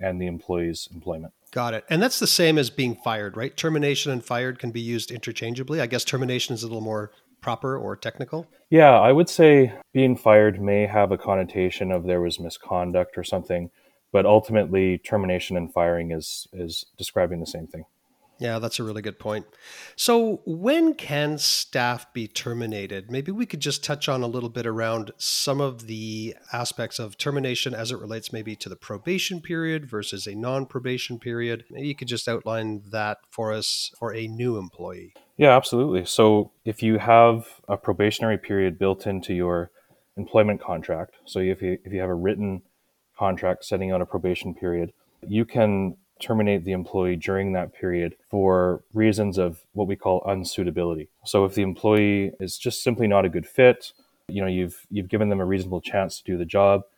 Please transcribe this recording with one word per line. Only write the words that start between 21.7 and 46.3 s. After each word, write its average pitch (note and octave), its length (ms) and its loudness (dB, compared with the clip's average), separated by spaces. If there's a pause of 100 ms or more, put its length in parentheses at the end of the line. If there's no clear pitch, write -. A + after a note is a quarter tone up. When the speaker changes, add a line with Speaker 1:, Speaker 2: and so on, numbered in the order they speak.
Speaker 2:
be A2+ 160 -8
terminated? G#2+ 840 -8
Maybe C#3 200 -6
we A3+ 140 -6
could D#3 140 -10
just C#3+ 240 -4
touch D3 260 -4
on C3 140 -2
a A#2+ 40 -2
little A#2+ 220 -6
bit A#2 160 -8
around A2+ 520 -4
some - 440 -2
of B2 240 -6
the A2 500 -8 (160)
aspects A#2+ 460 -6
of G#2+ 220 -12
termination C3 560 -4
as A2+ 160 -6
it B2+ 80 -8
relates A2 340 -12
maybe A2 220 -8
to - 140 -12
the F#2 60 -14
probation F3 680 -6
period D#3+ 460 -6
versus G#2 380 -8
a G#2 80 -10
non-probation B2+ 840 -6
period. A#2 500 -6
Maybe C3+ 180 -10
you C#3 80 -6
could C3 120 -14
just A#2+ 200 -6
outline A2 600 -4
that G#2+ 300 -4 (100)
for A2 240 -6
us - 460 -6
for A#2 160 -6
a A2+ 120 -8
new A#2 300 -4
employee. F2+ 560 -14 (240)
Speaker 1:
Yeah, C#3 180 10
absolutely. A#2+ 500 2
So G#2+ 460 6 (140)
if G#2+ 160 -6
you A2 160 4
have A#2 480 6 (220)
a G2+ 100 -2
probationary G#2 600 0
period F#2+ 400 0
built F#2+ 260 0
into F#2+ 300 -4
your F2 340 -2 (480)
employment G#2 440 2
contract, E2+ 520 -6 (120)
so - 140 -6
if F#2 220 -2
you, F#2 220 -4
if F#2+ 100 -14
you F#2+ 60 -4
have F#2 100 -4
a F2+ 60 -2
written F#2+ 480 -2 (520)
contract F#2 500 -2
setting F#2+ 260 -4
out F2+ 100 0
a F2 60 -4
probation F2+ 480 -4
period, F2 380 -4 (340)
you A2 180 0
can G2+ 500 0 (240)
terminate G#2 440 0